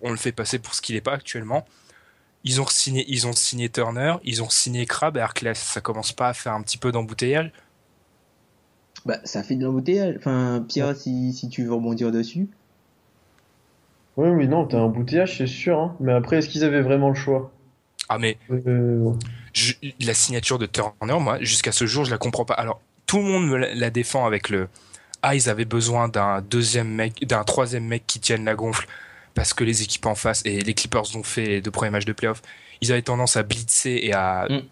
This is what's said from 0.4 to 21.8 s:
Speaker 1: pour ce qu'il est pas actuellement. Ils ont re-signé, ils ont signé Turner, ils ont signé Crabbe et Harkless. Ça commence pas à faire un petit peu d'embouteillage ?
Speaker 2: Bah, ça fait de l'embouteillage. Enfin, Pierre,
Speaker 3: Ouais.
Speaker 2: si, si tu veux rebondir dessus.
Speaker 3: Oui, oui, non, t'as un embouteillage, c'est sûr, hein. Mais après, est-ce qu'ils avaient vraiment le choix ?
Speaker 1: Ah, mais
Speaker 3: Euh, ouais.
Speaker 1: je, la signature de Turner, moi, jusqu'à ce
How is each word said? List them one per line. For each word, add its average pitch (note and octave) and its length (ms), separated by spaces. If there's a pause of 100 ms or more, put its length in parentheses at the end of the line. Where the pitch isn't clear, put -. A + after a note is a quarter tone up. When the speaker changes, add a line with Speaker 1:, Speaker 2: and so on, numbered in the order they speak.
Speaker 1:
pour - 160
ce - 80
qu'il A2+ 140
est G#2+ 60
pas C3 120
actuellement. B2+ 520 (800)
Ils C3 160
ont - 20
re-signé, C3 460
ils B2 180
ont A#2+ 60
signé A#2+ 340
Turner, A#2+ 560
ils A#2 180
ont A2+ 80
signé B2 360
Crabbe D3+ 320
et - 20
Harkless. A2+ 400
Ça - 220
commence A2 320
pas B2 160
à A#2+ 40
faire A#2+ 200
un G#2+ 80
petit - 160
peu B2 160
d'embouteillage ? B2 580 (1500)
Speaker 2:
Bah, - 200
ça G2+ 180
fait C3 120
de C3 100
l'embouteillage. E3 520
Enfin, B2+ 480
Pierre, C#3 240
Speaker 3:
Ouais. C#3 60
Speaker 2:
si, B2+ 380
si B2+ 160
tu B2+ 160
veux A#2 80
rebondir A#2 380
dessus. A#2 360 (1700)
Speaker 3:
Oui, D#3 120
oui, D#3+ 180
non, D#3 180
t'as B2 120
un A2+ 60
embouteillage, B2 540
c'est C3 100
sûr, D#3+ 320
hein. E3+ 200
Mais B2+ 120
après, B2 260
est-ce D#3 120
qu'ils D3+ 140
avaient D3 180
vraiment C#3 280
le C3+ 60
choix ? C3+ 360 (580)
Speaker 1:
Ah, A2 80
mais A2+ 200 (120)
Speaker 3:
Euh, B2 500
ouais. A2+ 140 (400)
Speaker 1:
je, A#2+ 200 (280)
la A#2 120
signature B2 440
de A2+ 80
Turner, G#2+ 540
moi, C3 220
jusqu'à A#2 300
ce A#2+ 140